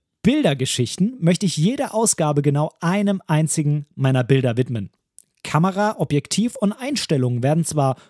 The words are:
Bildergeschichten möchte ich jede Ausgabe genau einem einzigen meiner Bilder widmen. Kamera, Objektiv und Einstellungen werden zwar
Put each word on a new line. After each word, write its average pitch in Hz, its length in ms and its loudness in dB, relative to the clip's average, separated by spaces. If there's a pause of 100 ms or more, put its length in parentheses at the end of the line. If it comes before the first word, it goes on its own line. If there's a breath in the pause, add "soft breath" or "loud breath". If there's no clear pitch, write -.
(220)
Bildergeschichten 190 1000 0
möchte 175 260 2
ich 165 120 -2
jede 226 360 0
Ausgabe 208 480 0
genau 147 400 0
einem 196 460 0
einzigen 151 580 0 (100)
meiner 131 280 2
Bilder 123 340 2
widmen. 113 340 -4 (520)
Kamera, 190 560 0
Objektiv 180 580 -2
und 202 160 0
Einstellungen 135 680 -2
werden 156 220 2
zwar 156 320 0 (140 loud breath)